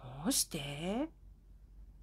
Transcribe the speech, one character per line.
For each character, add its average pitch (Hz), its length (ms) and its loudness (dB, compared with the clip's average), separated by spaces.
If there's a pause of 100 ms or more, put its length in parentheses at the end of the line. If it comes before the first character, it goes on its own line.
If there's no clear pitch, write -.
(260)
う 254 60 6
し - 140 6
て？」 170 640 0 (920)